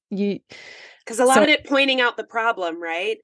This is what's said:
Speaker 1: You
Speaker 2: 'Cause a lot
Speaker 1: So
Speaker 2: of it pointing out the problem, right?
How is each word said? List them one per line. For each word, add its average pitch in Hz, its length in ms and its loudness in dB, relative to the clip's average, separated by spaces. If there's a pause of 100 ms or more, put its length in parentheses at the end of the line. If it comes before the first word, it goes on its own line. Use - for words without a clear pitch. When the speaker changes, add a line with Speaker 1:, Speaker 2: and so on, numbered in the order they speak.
(120)
Speaker 1:
You 202 280 -4 (680)
Speaker 2:
'Cause 226 140 -10
a 247 60 4
lot 262 100 6
Speaker 1:
So - 80 6
Speaker 2:
of 294 60 2
it 294 160 0
pointing 269 340 2
out 240 160 2
the 214 80 -10
problem, 190 580 -4
right? 180 420 -6